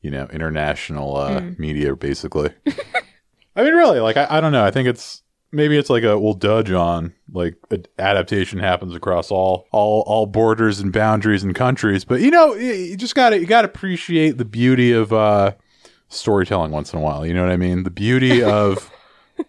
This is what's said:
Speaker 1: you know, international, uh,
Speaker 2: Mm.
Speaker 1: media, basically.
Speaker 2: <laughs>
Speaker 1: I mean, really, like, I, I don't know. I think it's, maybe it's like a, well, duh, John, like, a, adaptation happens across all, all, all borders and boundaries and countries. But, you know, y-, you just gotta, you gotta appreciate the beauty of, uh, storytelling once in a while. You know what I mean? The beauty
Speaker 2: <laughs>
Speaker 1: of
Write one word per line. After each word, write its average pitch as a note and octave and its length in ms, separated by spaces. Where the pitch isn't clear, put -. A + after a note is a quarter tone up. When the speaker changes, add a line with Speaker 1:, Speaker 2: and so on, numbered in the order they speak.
Speaker 1:
you D2+ 80
know, C2+ 220
international, D2+ 840
uh, C#2 240
Speaker 2:
Mm. F3+ 180
Speaker 1:
media, D2 360
basically. - 540
Speaker 2:
<laughs> - 920
Speaker 1:
I A3 60
mean, D#4 100
really, C#4+ 260
like, A2 180
I, C#3+ 120
I D#3 120
don't D#3 120
know. A#2+ 100
I G2 80
think B2+ 160
it's, - 340
maybe D3+ 260
it's C#3+ 120
like A#2+ 140
a, G#2+ 140
well, G#2+ 160
duh, G#2 300
John, E2+ 500
like, F2 240
a, G2+ 80
adaptation G2 600
happens F2+ 360
across F2 360
all, F#2 400
all, G#2+ 360
all A2 200
borders A2 520
and G2 140
boundaries G#2+ 500
and F#2+ 100
countries. A#2 520
But, B2 160
you C4 100
know, E4 200
y-, G3+ 60
you G3 80
just A3+ 180
gotta, A#3 240
you E3+ 60
gotta G#3+ 220
appreciate E3 720
the B2 80
beauty B2 480
of, A2 180
uh, G#2 400
storytelling F#2 640
once D2+ 220
in E2 60
a - 20
while. D2+ 240
You E2+ 80
know F2+ 100
what F2+ 80
I F2+ 60
mean? F2+ 260
The F#2+ 80
beauty B2 520
Speaker 2:
<laughs> - 0
Speaker 1:
of G#2 460